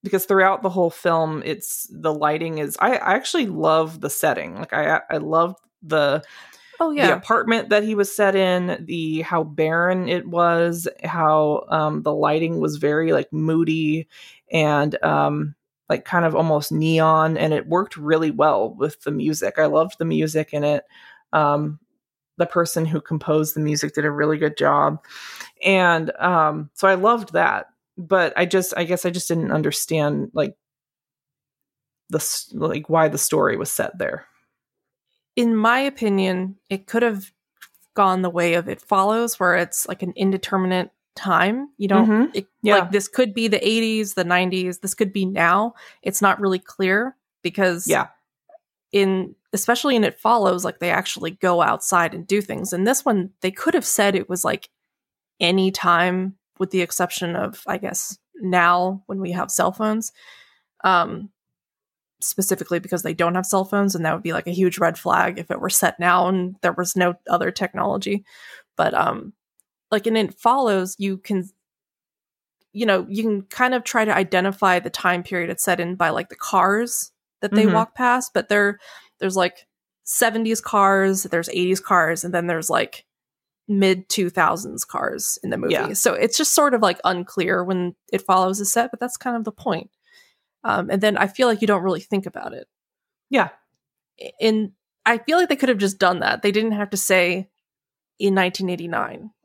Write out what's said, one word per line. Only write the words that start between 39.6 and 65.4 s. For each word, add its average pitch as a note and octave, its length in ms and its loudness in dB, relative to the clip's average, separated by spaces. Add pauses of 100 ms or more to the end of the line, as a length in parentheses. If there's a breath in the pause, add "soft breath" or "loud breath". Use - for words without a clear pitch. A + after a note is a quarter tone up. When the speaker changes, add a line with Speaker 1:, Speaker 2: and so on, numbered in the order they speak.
Speaker 2:
like, - 140 -8
an F3+ 140 -6
indeterminate F#3+ 760 0 (240)
time. G3+ 600 0
You G3+ 100 -4
don't, G#3+ 220 6
Speaker 1:
Mm-hmm. A3 280 4
Speaker 2:
it, G3 100 -8 (140)
Speaker 1:
Yeah. G3+ 180 4
Speaker 2:
like, F3+ 120 -2
this G3 160 0
could A#3+ 260 0
be A3+ 140 0
the G3+ 200 0
eighties, A3 480 0
the F#3 80 -2
nineties, F3+ 560 0
this F#3+ 160 -6
could G3 180 -2
be F#3+ 120 0
now. F#3 480 2 (280 loud breath)
It's - 200 -4
not G3 180 2
really F#3+ 200 0
clear G3+ 560 -2 (280)
because F3+ 440 0
Speaker 1:
Yeah. D3+ 200 2 (840)
Speaker 2:
in, F#3+ 440 0 (180)
especially B3 420 0
in A3 80 4
It - 160 -2
Follows, G3 460 2
like, - 140 -6
they F3 120 -2
actually E3+ 400 -4
go F3 300 0
outside E3 540 0
and F3 100 -12
do G3+ 160 0
things. G3 320 -8
In F3+ 120 -2
this C4 200 0
one, G3 260 0 (100)
they F#3 100 -2
could D#4+ 240 -2
have C#4+ 100 0
said G3+ 300 0
it - 140 -4
was, F3+ 140 -4
like, - 260 -4 (720)
any F#3 300 2
time F3+ 640 0 (220)
with F#3+ 140 -4
the F#3 100 0
exception F3 540 -4
of, - 320 -6
I F#3 100 -4
guess, - 400 -8 (200)
now F3+ 680 0
when G3 140 -8
we F3+ 140 -6
have F3+ 180 -6
cell - 200 0
phones, A3 400 -4 (720 soft breath)
um, F3+ 460 0 (880)
specifically F#3+ 600 -4
because F3+ 240 -6
they E3 100 -4
don't E3+ 220 0
have F#3 100 -2
cell F#3+ 180 0
phones, G3 300 0
and E3 100 -4
that D#3+ 100 0
would - 100 -6
be, E3 100 -4
like, - 140 -4
a F3 40 -6
huge F3+ 280 0
red E3+ 180 2
flag F3 400 0
if - 140 -10